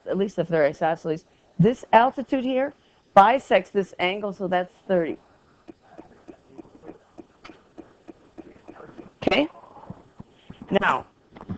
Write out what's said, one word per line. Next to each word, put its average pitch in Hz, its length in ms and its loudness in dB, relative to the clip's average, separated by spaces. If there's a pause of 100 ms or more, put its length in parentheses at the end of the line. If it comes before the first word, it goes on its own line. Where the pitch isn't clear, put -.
at 170 100 -4
least 196 220 -2
if 165 80 -4
they're 160 180 2
isosceles, 160 600 -4 (320)
this 202 360 2
altitude 254 500 2
here 262 300 -2 (400)
bisects 202 560 4
this 196 300 -4
angle, 196 340 -4
so 190 140 -6
that's 180 260 -2 (140)
thirty. 170 300 0 (4000)
Okay? 285 240 2 (1300)
Now, 151 240 0 (520)